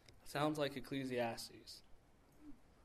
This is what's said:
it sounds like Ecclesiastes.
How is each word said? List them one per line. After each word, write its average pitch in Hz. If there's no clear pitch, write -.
it -
sounds 151
like 139
Ecclesiastes. 127